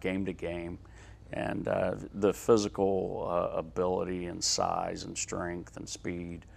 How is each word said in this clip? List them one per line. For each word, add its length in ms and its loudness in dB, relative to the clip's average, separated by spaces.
game 260 0
to 60 -2
game. 460 -6
And, 360 -2
uh, 260 2
the 180 6
physical, 960 4
uh, 300 2
ability 680 0
and 160 -6
size 640 0
and 140 -8
strength 580 -4
and 120 -8
speed, 580 -6